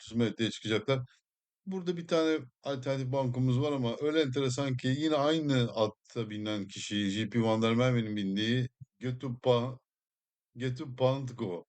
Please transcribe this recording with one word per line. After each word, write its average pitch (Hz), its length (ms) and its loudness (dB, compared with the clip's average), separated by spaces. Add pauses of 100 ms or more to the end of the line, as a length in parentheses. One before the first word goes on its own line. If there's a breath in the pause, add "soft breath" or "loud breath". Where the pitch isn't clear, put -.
(100)
yüz 110 60 -8
metreye 113 340 2
çıkacaklar. 110 560 0 (600 loud breath)
Burada 180 320 -4
bir 170 100 -8
tane 160 320 2 (240)
alternatif 135 480 -4
bankomuz 127 500 2
var 147 100 0
ama 120 300 0
öyle 151 200 4
enteresan 135 560 0
ki 131 100 -4
yine 151 280 2
aynı 143 600 2
atta 110 540 -2
binen 104 380 -4
kişi, 104 420 -2
G 104 200 -2
P 117 120 2
Van 110 200 2
der 113 140 4
Merwe'nin 117 400 2
bindiği 110 540 0 (300)
Götü 127 280 -6
Pa-, 123 520 0 (760)
Götü 127 400 -6
Pantgo. 123 720 -2